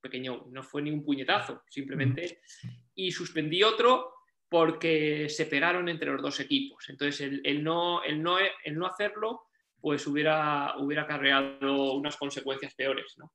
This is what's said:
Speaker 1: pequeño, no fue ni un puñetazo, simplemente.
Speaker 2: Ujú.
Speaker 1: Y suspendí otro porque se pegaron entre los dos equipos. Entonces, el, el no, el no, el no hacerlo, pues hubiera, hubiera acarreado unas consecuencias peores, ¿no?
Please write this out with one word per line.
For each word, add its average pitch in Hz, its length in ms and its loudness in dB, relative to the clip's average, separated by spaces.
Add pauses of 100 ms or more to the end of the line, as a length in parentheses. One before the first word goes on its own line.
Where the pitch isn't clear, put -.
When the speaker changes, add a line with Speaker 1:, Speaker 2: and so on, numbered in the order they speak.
Speaker 1:
pequeño, 127 480 -8
no 131 120 -12
fue 147 200 -6
ni 147 80 -2
un 151 140 -2
puñetazo, 143 640 0
simplemente. 139 720 -2 (240)
Speaker 2:
Ujú. - 100 -12 (200)
Speaker 1:
Y 185 180 -2
suspendí 160 500 0
otro 233 500 4 (380)
porque 156 760 4
se 151 180 -2
pegaron 175 420 2
entre 151 220 -4
los 139 120 -2
dos 143 180 -4
equipos. - 480 -2
Entonces, 143 320 -4
el, 139 240 -4
el 147 180 0
no, 170 400 0
el 151 200 -2
no, 180 160 2
el 156 400 -2
no 180 80 -2
hacerlo, 208 560 -4 (380)
pues 147 260 -2
hubiera, 151 720 2
hubiera 147 240 0
acarreado 139 920 2
unas 143 220 -4
consecuencias 135 580 -6
peores, 131 420 -4
¿no? 143 180 -20